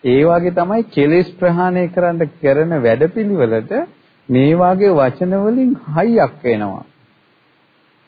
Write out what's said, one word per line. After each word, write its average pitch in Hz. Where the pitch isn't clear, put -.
ඒ 135
වගේ 175
තමයි 185
කෙලෙස් 170
ප්‍රහාණය 180
කරන්න 170
කරන 151
වැඩපිළිවෙලට 131
මේ 135
වගේ 185
වචන 147
වලින් 240
හයියක් 165
එනවා. 104